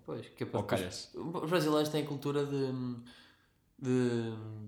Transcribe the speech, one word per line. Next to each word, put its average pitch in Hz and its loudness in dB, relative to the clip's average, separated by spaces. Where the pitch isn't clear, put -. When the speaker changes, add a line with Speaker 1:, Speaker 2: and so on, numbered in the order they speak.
Speaker 1:
Pois, 139 -6
que - -8
é - -2
para - 0
Speaker 2:
Ou - 0
Speaker 1:
depois 101 0
Speaker 2:
calhas. - -6
Speaker 1:
Os 131 -4
brasileiros 151 4
têm 151 0
a - -4
cultura 143 0
de, 135 0
de, 120 2